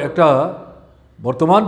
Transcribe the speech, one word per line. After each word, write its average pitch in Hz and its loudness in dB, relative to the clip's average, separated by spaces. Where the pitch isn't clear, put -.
একটা 160 2
বর্তমান 160 0